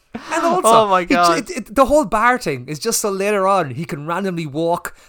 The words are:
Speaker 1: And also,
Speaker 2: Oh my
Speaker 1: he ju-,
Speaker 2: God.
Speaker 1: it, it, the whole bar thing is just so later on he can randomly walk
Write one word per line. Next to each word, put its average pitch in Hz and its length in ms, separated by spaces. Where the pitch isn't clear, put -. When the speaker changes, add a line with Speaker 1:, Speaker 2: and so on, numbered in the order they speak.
Speaker 1:
And 320 300
also, 339 200
Speaker 2:
Oh 220 260
my 185 120
Speaker 1:
he 175 60
ju-, 294 80
Speaker 2:
God. 339 220
Speaker 1:
it, - 140
it, 220 240
the 269 100
whole 285 180
bar 226 360
thing 131 280
is 147 120
just 226 200
so 214 120
later 196 360
on 180 240
he 139 140
can 147 220
randomly 170 400
walk 165 500